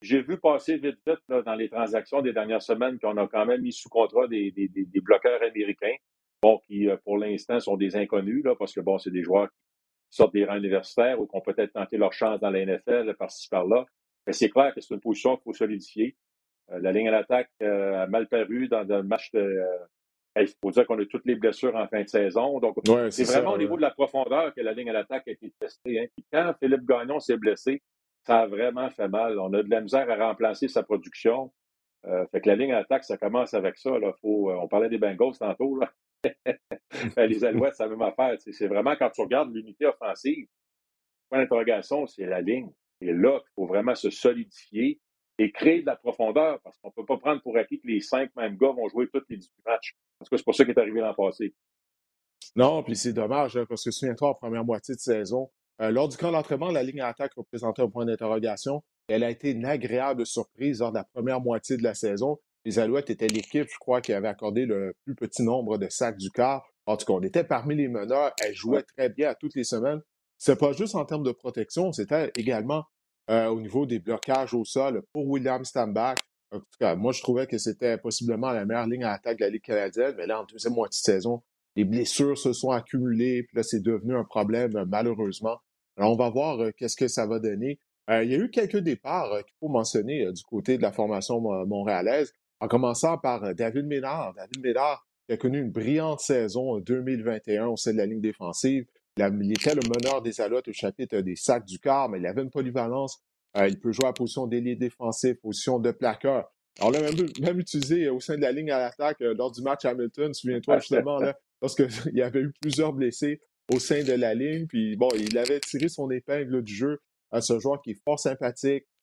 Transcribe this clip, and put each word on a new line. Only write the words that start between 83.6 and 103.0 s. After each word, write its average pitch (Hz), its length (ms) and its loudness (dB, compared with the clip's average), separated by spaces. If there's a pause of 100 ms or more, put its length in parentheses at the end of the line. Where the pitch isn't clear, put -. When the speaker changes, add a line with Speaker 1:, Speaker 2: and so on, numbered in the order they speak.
Speaker 2:
c'est 110 180 -2
devenu 110 340 0
un 120 100 0
problème, 110 500 0
euh, 101 100 -2
malheureusement. 110 720 -2 (400)
Alors, 104 140 4
on 117 60 4
va 120 120 2
voir, 135 320 0
euh, 113 100 0
qu'est-ce 117 260 -6
que 131 100 2
ça 120 180 0
va 110 140 -2
donner. 110 400 -4 (300)
Euh, 113 140 4
il 120 80 0
y 131 40 2
a - 20 2
eu 233 120 0
quelques 214 280 0
départs, 156 540 -2
euh, 104 100 -2
qu'il - 180 -20
faut 156 100 -8
mentionner, 120 560 0
euh, 90 80 -2
du - 100 -14
côté 117 340 -2
de 117 40 0
la 107 100 2
formation 107 480 -2
mo-, 98 260 -2
montréalaise, 104 680 0 (260)
en 117 80 -6
commençant 123 500 2
par, 120 280 -2
euh, 95 80 -2
David 117 320 -2
Ménard. 139 500 -6
David 107 260 -14
Ménard 127 460 0 (200)
qui 120 60 -2
a 110 40 -2
connu 131 220 -2
une 123 120 -4
brillante 151 480 0
saison 123 540 0
en 107 60 -4
deux 117 220 -2
mille 127 220 -4
vingt 113 240 -2
et 104 100 2
un 113 100 0
au 117 100 -2
sein 110 160 -2
de 110 40 2
la 104 80 2
ligne 110 160 -4
défensive. 107 640 -2 (320)
Il 101 60 2
a, 98 60 4
il 101 220 0
était 127 240 2
le 143 60 0
meneur 120 400 -2
des 117 200 -6
Alouettes 113 260 -2
au 110 60 -10
chapitre, 107 440 -4
euh, 98 40 2
des 92 140 -4
sacs 117 300 0
du 92 140 -14
quart, 139 300 0
mais 101 100 -6
il 90 80 -4
avait 101 140 -4
une 135 100 -6
polyvalence. 131 680 -4 (360)